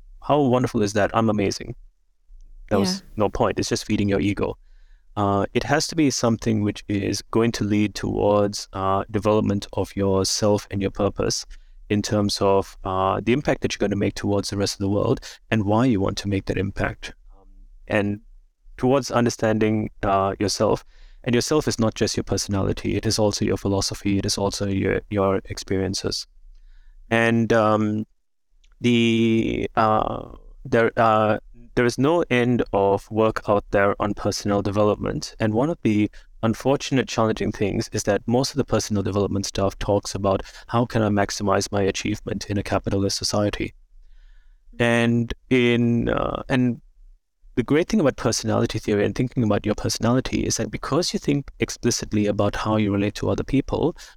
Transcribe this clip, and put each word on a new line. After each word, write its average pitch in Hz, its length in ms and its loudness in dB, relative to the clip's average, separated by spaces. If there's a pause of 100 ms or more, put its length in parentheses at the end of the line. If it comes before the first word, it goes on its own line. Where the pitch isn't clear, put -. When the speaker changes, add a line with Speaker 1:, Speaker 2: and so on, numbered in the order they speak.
(220)
Speaker 1:
how 147 200 2
wonderful 123 400 2
is 101 120 0
that? 101 200 2
I'm 113 160 2
amazing." 101 460 -2 (920)
That 101 100 2
was 95 160 0
Speaker 2:
Yeah. 98 60 -12 (160)
Speaker 1:
no 101 120 2
point. - 300 0
It's 95 100 -2
just - 160 -2
feeding 104 240 0
your 98 100 2
ego. - 380 -2 (580)
Uh, 101 380 2
it 117 100 0
has 143 240 0
to - 80 -8
be 151 160 2
something 113 500 0
which 104 260 -4
is 98 440 -2
going 113 200 2
to - 120 -4
lead 104 320 2
towards, 101 800 0
uh, 98 360 0
development 104 640 0
of - 220 -4
yourself 98 720 2
and 101 120 -6
your 95 100 -2
purpose - 540 -2 (440)
in 104 140 0
terms 104 360 0
of, 98 440 2
uh, 95 400 0
the 110 100 2
impact 147 280 -2
that - 120 -2
you're - 60 -8
gonna 104 160 0
make 101 180 0
towards 101 380 -2
the 101 60 -4
rest 98 180 -2
of - 40 -12
the 98 100 -2
world 101 300 0 (300)
and 113 140 0
why 107 220 2
you 113 140 2
want 101 200 -2
to - 80 -6
make 98 180 -2
that - 120 -4
impact. - 580 -4 (200)
Um, - 120 -20 (400)
and 104 340 -2 (540)
towards 131 340 0
understanding, 110 800 0 (140)
uh, 98 360 0
yourself. 101 460 0 (380)
And 117 100 -2
yourself 143 340 2
is 110 120 -2
not 110 160 0
just - 200 0
your 104 80 -4
personality. 98 720 -2
It 101 120 -2
is 101 100 0
also 104 260 2
your 101 140 0
philosophy. 98 640 -2
It 98 60 -2
is 107 120 -2
also 101 300 -2
your, 98 420 0
your 98 360 0
experiences. - 840 -4 (840)
And, 117 420 2
um, 107 540 2 (760)
the, 113 920 2
uh, 110 580 0 (300)
there, 117 320 2
uh, 110 440 4 (360)
there 123 100 4
is 120 140 0
no 160 320 4
end 123 320 2 (100)
of 98 380 2
work 110 360 0
out 104 220 2
there 101 320 2
on 101 140 -2
personal 101 480 -2
development. 104 760 0
And 107 140 0
one 127 160 0
of 170 140 -4
the 104 260 2 (320)
unfortunate, 127 640 0
challenging 110 440 0
things 104 420 -2
is 107 100 -2
that 101 220 0
most 123 240 2
of - 80 -10
the 127 80 0
personal 104 380 0
development 98 420 0
stuff - 320 -2
talks - 380 -2
about 98 260 0 (260)
how 117 180 0
can 110 180 0
I 104 60 2
maximize 101 600 0
my 101 120 0
achievement 98 640 -4
in 101 80 -2
a 98 60 -2
capitalist 98 540 0
society. - 580 -2 (1040)
And 117 540 2 (180)
in, 120 580 4
uh, - 400 -2
and 127 320 0 (720)
the 127 100 -2
great 151 260 2
thing 220 100 2
about 139 160 2
personality 113 640 -2
theory 104 260 0
and 101 80 -2
thinking 127 300 -2
about 104 200 0
your 104 120 0
personality 117 720 -2
is - 120 -2
that 107 140 -4
because - 420 -2
you 196 60 -2
think 143 400 -2
explicitly - 640 -2
about 104 300 0
how 110 220 0
you 104 140 2
relate 101 240 0
to 98 140 -4
other 98 140 0
people, - 520 0 (220)